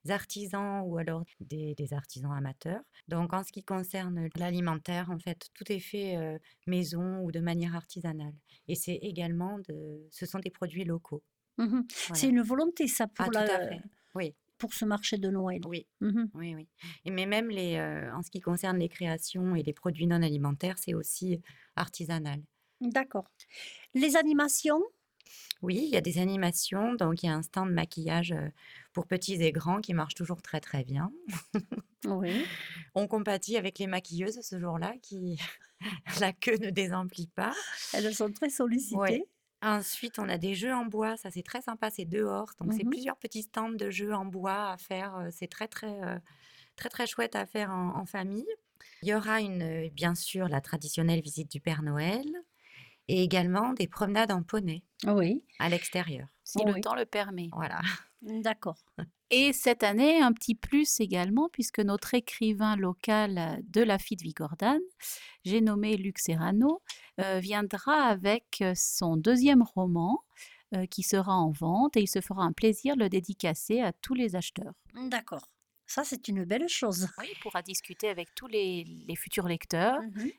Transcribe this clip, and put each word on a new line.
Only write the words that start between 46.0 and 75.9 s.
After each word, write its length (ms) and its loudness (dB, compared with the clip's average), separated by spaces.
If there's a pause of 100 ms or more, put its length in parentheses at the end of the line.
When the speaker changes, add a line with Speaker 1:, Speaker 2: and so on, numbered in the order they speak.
Speaker 1:
euh, 160 -6 (580)
très, 100 -10
très 200 -2
chouette 280 -2
à 100 -2
faire 260 -4
en, 260 -2
en 80 -4
famille. 420 -6 (540)
Il 80 0
y 60 4
aura 260 2
une, 220 -2
euh, 280 -2
bien 240 2
sûr, 320 -2
la 140 0
traditionnelle 600 2
visite 300 -8
du 80 -6
Père 220 -2
Noël 420 0 (840)
et 140 4
également 500 2
des 140 0
promenades 440 2
en 120 2
poney 400 -4 (220)
Speaker 2:
Oui. 380 4 (160)
Speaker 1:
à 100 2
l'extérieur. 580 -2 (160)
Speaker 3:
Si 200 0
le 100 4
Speaker 2:
Oui. 80 0
Speaker 3:
temps 140 0
le 100 0
permet. 480 -2
Speaker 1:
Voilà. 280 -4 (400)
Speaker 2:
D'accord. 640 -4 (460)
Speaker 3:
Et 240 6
cette 300 4
année, 380 8
un 120 8
petit 220 0
plus 440 2
également, 500 4
puisque 300 -2
notre 360 2
écrivain 600 2
local 920 0
de 120 6
Laffitte-Vigordane, 1000 2 (640)
j'ai 160 4
nommé 360 4
Luc 200 -4
Serrano, 640 2 (380)
euh, 200 0
viendra 680 2
avec, 540 2
euh, 140 4
son 400 2
deuxième 460 8
roman, 600 2 (500)
euh, 120 0
qui 180 -4
sera 300 2
en 180 4
vente 440 2
et 60 8
il 60 2
se 140 0
fera 220 -2
un 100 2
plaisir 420 4
de 80 4
le 60 4
dédicacer 720 0
à 120 0
tous 220 -4
les 200 2
acheteurs. 380 -6 (220)
Speaker 2:
D'accord. 520 -6 (420)
Ça, 140 -2